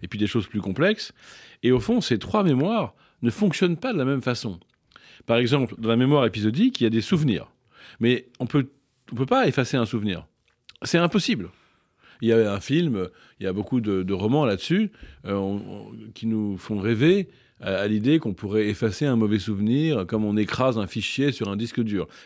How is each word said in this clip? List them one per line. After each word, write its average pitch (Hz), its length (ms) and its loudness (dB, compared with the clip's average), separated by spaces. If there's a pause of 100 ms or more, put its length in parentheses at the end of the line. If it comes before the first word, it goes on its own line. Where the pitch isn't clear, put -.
et 92 60 -14
puis 104 100 -10
des 104 80 2
choses 104 220 -4
plus 107 120 -6
complexes. 135 520 -2 (500)
Et 123 80 2
au 127 80 4
fond, 226 220 0
ces - 180 0
trois - 240 0
mémoires 160 520 0 (280)
ne 117 80 2
fonctionnent 180 460 2
pas 254 160 -4
de 190 60 -2
la 131 60 0
même 135 180 0
façon. 113 360 -4 (680)
Par 117 100 4
exemple, 123 420 2
dans 110 120 -2
la 113 60 4
mémoire 131 300 4
épisodique, 110 540 0
il 120 40 4
y - 40 6
a - 20 4
des 113 120 2
souvenirs. 147 440 0 (540)
Mais 120 260 2 (140)
on 127 60 -2
peut, 135 200 0 (460)
on - 20 -8
peut 131 120 -2
pas 254 200 2
effacer 135 300 0
un 117 100 2
souvenir. 101 400 -4 (560)
C'est - 160 0
impossible. 170 520 0 (720)
Il 113 80 0
y 113 40 4
a 110 200 4
un 101 80 -4
film, 131 480 -2 (300)
il 95 60 -8
y - 20 -4
a 92 60 -2
beaucoup 107 280 -2
de, 101 220 0
de 92 100 -4
romans 110 320 0
là-dessus, 160 460 0 (340)
euh, 101 100 -4
on, 98 220 -2
on, 101 360 -12 (220)
qui 110 120 -8
nous 107 300 -2
font 101 240 -6
rêver 135 480 2 (320)
à, 95 180 -2
à 101 80 0
l'idée 107 320 2
qu'on 113 160 -4
pourrait 104 340 0
effacer 107 380 -2
un 127 100 2
mauvais 107 220 2
souvenir, 110 680 0
comme 110 180 -2
on 104 120 0
écrase 113 420 0
un 98 80 -2
fichier 131 460 -2
sur 107 160 -6
un 98 80 -4
disque 117 240 -4
dur. 101 280 -2 (180)